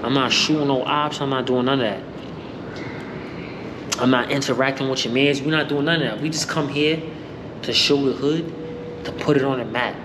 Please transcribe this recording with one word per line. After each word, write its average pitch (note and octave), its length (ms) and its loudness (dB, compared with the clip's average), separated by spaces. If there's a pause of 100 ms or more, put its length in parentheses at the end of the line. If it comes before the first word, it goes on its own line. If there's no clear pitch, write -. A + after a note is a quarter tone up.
I'm A#2+ 100 0
not C3+ 180 4
shooting D3+ 360 4
no C3+ 160 4
ops. D3 380 0
I'm C#3 80 0
not C3 160 0
doing B2 200 2
none C3+ 160 4
of B2 60 2
that. G2 160 -2 (2000)
I'm B2 100 2
not B2 200 2
interacting C3+ 600 0
with C3 160 0
your A#2 80 -2
mans. C#3 280 4
We're C#3 100 0
not D3+ 180 2
doing C#3+ 160 0
none E3 160 2
of B2+ 140 0
that. G#2 60 -8
We D3+ 80 -2
just D#3 200 -2
come D3+ 180 0
here D3+ 340 2 (600)
to - 120 -4
show C#3 320 4
the C3 80 2
hood, - 920 -4
to - 60 -6
put - 260 2
it C3 60 6
on C3+ 160 2
the A#2+ 60 -2
map. A2+ 400 -2